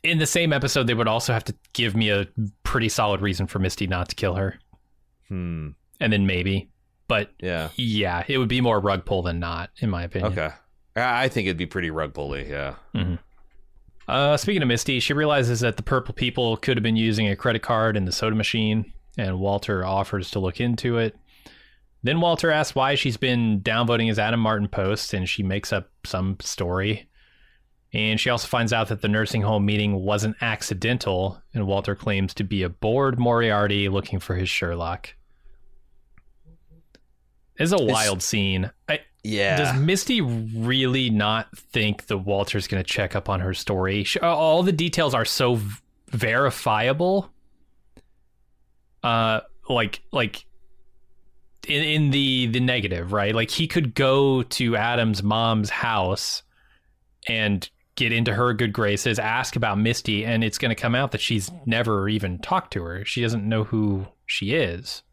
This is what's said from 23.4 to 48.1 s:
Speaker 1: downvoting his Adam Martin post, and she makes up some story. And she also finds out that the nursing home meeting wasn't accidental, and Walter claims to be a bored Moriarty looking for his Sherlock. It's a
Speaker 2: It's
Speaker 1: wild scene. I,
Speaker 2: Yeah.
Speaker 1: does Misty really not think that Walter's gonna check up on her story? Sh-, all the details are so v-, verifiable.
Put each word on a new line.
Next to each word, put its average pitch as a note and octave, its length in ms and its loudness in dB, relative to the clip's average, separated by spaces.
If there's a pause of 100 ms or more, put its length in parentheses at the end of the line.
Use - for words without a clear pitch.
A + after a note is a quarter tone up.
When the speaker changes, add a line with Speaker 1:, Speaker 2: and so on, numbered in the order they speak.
Speaker 1:
downvoting A#2 480 2
his G#2+ 100 0
Adam A2+ 220 2
Martin G#2+ 260 2
post, G2+ 460 -2
and F#2 160 -2
she - 120 -4
makes G2 300 -2
up F#2+ 180 -4 (160)
some F#2+ 360 -2
story. F#2+ 680 -2 (840)
And A2 260 0
she B2+ 100 0
also A#2+ 180 0
finds A#2 260 0
out A2+ 160 0
that G#2+ 120 -4
the A2+ 60 -2
nursing G#2+ 360 0
home G#2 220 2
meeting G#2 360 2
wasn't G#2 400 0
accidental, G#2 1000 -2 (120)
and G#2+ 140 -2
Walter G2 280 0
claims G2 380 -2
to G#2+ 100 -4
be F#2+ 200 -2
a F2 60 -2
bored B2 500 0
Moriarty G#2 680 2
looking F#2+ 320 -2
for - 160 -4
his F#2 140 -2
Sherlock. E2+ 640 -4 (2500)
It's E3 160 2
a G3+ 40 4
Speaker 2:
It's D#3+ 160 4
Speaker 1:
wild G#2 320 2
scene. F#2+ 480 0 (180)
I, D3+ 100 0 (240)
Speaker 2:
Yeah. G2 340 2
Speaker 1:
does C3 220 2
Misty F#3+ 420 2
really B2 880 0
not G#2+ 440 0
think - 520 -2
that G#2 100 -2
Walter's G2 500 0
gonna F#2+ 160 -2
check - 320 -2
up G2 140 -4
on F#2+ 120 0
her F#2 120 -2
story? F#2+ 500 -2
Sh-, - 140 -2
all D#3+ 460 4
the F#3+ 80 4
details D#3+ 420 0
are A#2 100 2
so B2 320 2
v-, G#2 200 -4 (340)
verifiable. B2+ 1200 0 (1700)